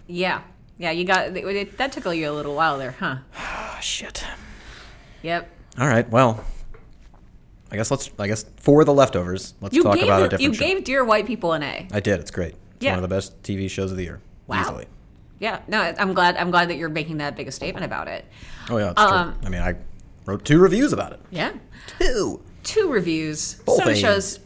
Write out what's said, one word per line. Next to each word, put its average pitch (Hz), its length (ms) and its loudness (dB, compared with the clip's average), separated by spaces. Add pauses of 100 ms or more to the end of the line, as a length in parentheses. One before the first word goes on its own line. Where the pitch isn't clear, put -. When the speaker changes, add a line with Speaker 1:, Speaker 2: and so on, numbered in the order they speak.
Speaker 1:
Yeah. 175 360 -4 (340)
Yeah, 170 140 -4
you 170 140 -2
got, 185 320 0
it, - 80 -8
it, 196 340 -6
that 269 140 -2
took 277 120 -10 (100)
you 160 160 -4
a - 20 -4
little 147 220 -6
while 151 240 0
there, 131 140 -8
huh? 143 240 -4 (320)
Speaker 2:
<sighs> - 320 -12
Shit. - 440 -8 (1000)
Speaker 1:
Yep. 170 260 -6 (300)
Speaker 2:
All 131 80 2
right, 117 240 4
well, 113 340 4 (1300)
I - 60 -6
guess 110 140 -2
let's, 139 280 -2
I 104 80 -4
guess 107 180 -2 (120)
for 143 280 8
the 143 80 6
leftovers, 95 680 2
let's 98 140 -6
Speaker 1:
You 349 100 6
Speaker 2:
talk 101 100 6
Speaker 1:
gave 98 100 4
Speaker 2:
about 98 160 6
a - 40 6
Speaker 1:
the, - 60 4
Speaker 2:
different - 120 0
Speaker 1:
you 277 120 2
Speaker 2:
show. 277 100 -2 (100)
Speaker 1:
gave 381 100 -4
Dear 262 200 0
White 214 220 2
People 196 280 -2
an 156 80 -2
A. 143 300 -8
Speaker 2:
I 208 80 -2
did. 196 200 2
It's - 100 -14
great. 87 240 -6 (220)
It's - 80 -6
Speaker 1:
Yeah. 277 120 0
Speaker 2:
one - 80 -2
of 92 40 -2
the 185 60 -2
best - 300 -4
T 101 120 -4
V 95 120 -2
shows 95 240 -4
of 92 40 -6
the 92 80 -4
year. - 160 -12 (260)
Speaker 1:
Wow. - 160 -2
Speaker 2:
Easily. - 240 -6 (520)
Speaker 1:
Yeah. 202 300 -6
No, 208 120 0
I'm 190 320 0
glad, 175 240 4
I'm 175 140 0
glad 175 200 4
that 160 60 -6
you're 160 120 -6
making 156 300 -6
that 143 180 -6
big 139 120 -10
a 131 40 -10
statement 180 320 -8
about - 240 -6
it. - 160 -10 (440)
Speaker 2:
Oh, 117 100 -2
yeah, 101 120 0
it's 135 100 2
Speaker 1:
Um, 190 340 4
Speaker 2:
true. - 120 -6
I - 40 -4
mean, 90 120 -2
I 90 120 0 (520)
wrote 98 180 -6
two 151 140 6
reviews 190 340 6
about 147 200 -4
it. - 80 -18 (100)
Speaker 1:
Yeah. 190 220 -4 (460)
Speaker 2:
Two. 381 420 0 (240)
Speaker 1:
Two - 260 0
reviews. 160 640 -2 (120)
Speaker 2:
Both - 120 4
Speaker 1:
Some - 120 2
Speaker 2:
A's. 214 100 4
Speaker 1:
shows, 202 460 2